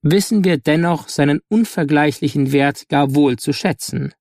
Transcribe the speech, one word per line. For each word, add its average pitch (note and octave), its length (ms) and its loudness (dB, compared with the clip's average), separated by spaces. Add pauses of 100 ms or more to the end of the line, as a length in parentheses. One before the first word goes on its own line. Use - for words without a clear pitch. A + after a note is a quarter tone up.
wissen F#3+ 420 2
wir F3 140 2
dennoch E3 500 0
seinen C#3+ 400 0
unvergleichlichen D3 1040 0
Wert C#3 360 0
gar C#3+ 260 0
wohl C#3 240 2
zu - 140 -4
schätzen. - 680 -6